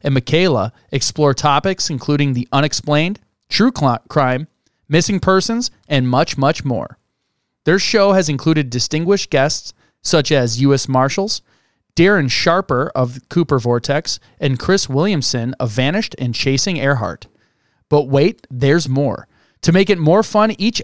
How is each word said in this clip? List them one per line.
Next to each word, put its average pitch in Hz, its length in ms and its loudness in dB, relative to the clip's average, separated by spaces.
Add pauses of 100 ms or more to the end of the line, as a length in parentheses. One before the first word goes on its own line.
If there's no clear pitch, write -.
and 139 140 -2
Michaela 135 580 0 (180)
explore 143 440 0
topics 151 560 0
including 143 420 0
the 123 200 -4
unexplained, 151 680 0 (300)
true 240 280 2
cl-, 123 300 0
crime, 135 400 0 (400)
missing 175 320 2
persons, 208 500 0 (180)
and 131 200 0
much, 139 300 0
much 139 260 0
more. 117 320 -6 (680)
Their 175 120 4
show 202 340 2
has 185 180 0
included 147 400 -2
distinguished 160 580 -2
guests 143 460 -2 (260)
such 156 320 0
as 120 300 0
U 139 100 4
S 131 160 0
Marshals, 131 540 -2 (520)
Darren 165 360 2
Sharper 165 640 0
of 127 240 -2 (100)
Cooper 160 300 0
Vortex, 120 600 -2 (220)
and 135 180 -2
Chris 190 300 0
Williamson 135 720 -2
of 113 120 -2
Vanished 143 460 -2
and 120 160 -4
Chasing 139 440 -2
Earhart. 117 480 -2 (640)
But 208 140 2
wait, 151 460 0
there's 139 380 0
more. 131 400 -4 (320)
To 170 120 2
make 190 180 4
it 185 80 0
more 165 240 4
fun, 214 340 0
each - 280 -2